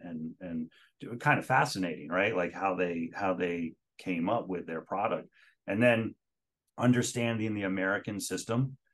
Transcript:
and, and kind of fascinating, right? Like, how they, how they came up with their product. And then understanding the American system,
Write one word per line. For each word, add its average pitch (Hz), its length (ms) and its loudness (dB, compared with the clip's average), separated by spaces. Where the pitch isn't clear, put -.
and, 82 400 -8
and 92 800 -10
kind 147 200 4
of - 80 -6
fascinating, 87 600 0
right? 92 260 2
Like, 87 180 0
how 95 220 0
they, 85 400 0
how 95 180 0
they 85 400 -2
came - 320 -2
up 117 180 0
with 92 200 -4
their - 140 -6
product. - 480 -2
And 101 160 0
then 113 320 4
understanding 117 800 2
the 101 80 -2
American 95 560 0
system, 113 580 -2